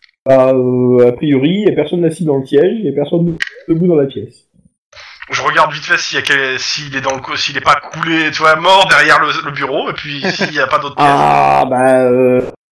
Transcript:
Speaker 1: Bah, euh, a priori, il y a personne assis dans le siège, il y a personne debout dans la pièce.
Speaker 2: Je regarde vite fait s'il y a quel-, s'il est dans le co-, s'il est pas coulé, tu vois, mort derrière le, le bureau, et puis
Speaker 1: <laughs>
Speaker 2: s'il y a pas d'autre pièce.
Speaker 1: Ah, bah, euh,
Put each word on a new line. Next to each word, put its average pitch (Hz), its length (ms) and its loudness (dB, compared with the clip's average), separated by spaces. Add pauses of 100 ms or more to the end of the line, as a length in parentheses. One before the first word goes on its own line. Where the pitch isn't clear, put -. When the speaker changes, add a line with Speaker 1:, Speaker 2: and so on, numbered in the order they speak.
(260)
Speaker 1:
Bah, 131 280 4
euh, 123 540 4
a 120 60 4
priori, 143 360 0
il 202 180 0
y 160 40 6
a - 40 -4
personne 160 300 -2
assis 165 200 -4
dans 143 120 0
le 135 80 -4
siège, 170 340 2
il 208 60 -6
y 143 40 -2
a 139 40 -4
personne 165 440 -2 (300)
debout 165 200 0
dans 170 80 2
la 143 100 2
pièce. - 400 -12 (840)
Speaker 2:
Je 127 100 -6
regarde 151 300 0
vite 147 140 -12
fait 175 120 0
s'il 160 200 -8
y 135 40 0
a - 20 -10
quel-, 131 360 -2
s'il 143 360 -8
est 135 60 -6
dans 135 140 -4
le 127 60 -10
co-, 143 160 -10
s'il 143 200 -6
est 131 40 -4
pas 147 140 2
coulé, 160 560 -2
tu - 100 -8
vois, 156 160 4
mort 190 320 4
derrière 151 300 4
le, 156 80 0 (180)
le 147 60 -8
bureau, 143 380 -4
et 170 40 -8
puis 147 280 -12
Speaker 1:
<laughs> 185 100 -4
Speaker 2:
s'il 165 220 -6
y 151 60 -4
a 135 80 0
pas 151 120 0
d'autre 143 160 -8
pièce. 147 140 2
Speaker 1:
Ah, 143 580 2
bah, 127 360 2
euh, 127 380 4 (320)